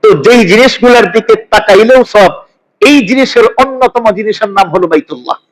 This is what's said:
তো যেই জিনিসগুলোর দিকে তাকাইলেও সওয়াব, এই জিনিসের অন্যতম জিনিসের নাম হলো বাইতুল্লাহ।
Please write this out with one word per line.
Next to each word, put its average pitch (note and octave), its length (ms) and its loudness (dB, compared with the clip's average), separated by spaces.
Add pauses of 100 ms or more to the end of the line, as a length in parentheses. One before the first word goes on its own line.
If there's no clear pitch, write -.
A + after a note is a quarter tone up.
তো - 60 4 (160)
যেই A#3 260 4
জিনিসগুলোর A#3+ 640 2
দিকে A3 200 2 (180)
তাকাইলেও A3 500 2 (100)
সওয়াব, G3 220 2 (480)
এই C#4+ 140 2 (120)
জিনিসের B3 380 0 (160)
অন্যতম B3+ 420 -4 (140)
জিনিসের G#3+ 400 -6
নাম G3 160 0
হলো F3+ 180 -2
বাইতুল্লাহ। C3 460 -6 (140)